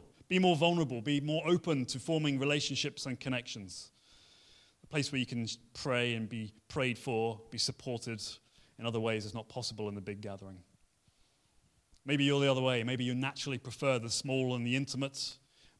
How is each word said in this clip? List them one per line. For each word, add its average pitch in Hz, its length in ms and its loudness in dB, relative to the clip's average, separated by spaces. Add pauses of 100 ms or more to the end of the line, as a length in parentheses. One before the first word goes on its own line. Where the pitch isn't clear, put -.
(280)
Be 185 100 4
more 180 180 8
vulnerable. 156 440 4
Be 143 220 2
more 151 240 0
open 160 400 4
to - 120 -4
forming 151 400 2
relationships 143 680 0
and 123 120 -4
connections. 120 760 -6 (920)
A - 40 -20
place 143 240 0
where 135 80 0
you 123 80 0
can 120 200 -2 (260)
pray 123 400 0
and 113 160 -2
be 110 240 -6 (160)
prayed 127 300 0
for, 113 420 0 (100)
be 117 80 -10
supported 117 640 -4 (560)
in 113 60 -10
other 117 160 0
ways 110 240 0
is 104 80 -10
not 113 160 -8
possible 110 400 -6
in 101 60 -6
the 104 80 -8
big 101 180 -8
gathering. 98 380 -12 (1500)
Maybe 143 200 2
you're 143 160 6
the 139 100 6
other 131 100 4
way. 127 220 2
Maybe 123 220 -2
you 123 100 0
naturally 135 440 -4
prefer 131 400 0
the 113 120 -6
small 131 440 0
and 120 120 -2
the 123 100 2
intimate. 139 640 -4 (420)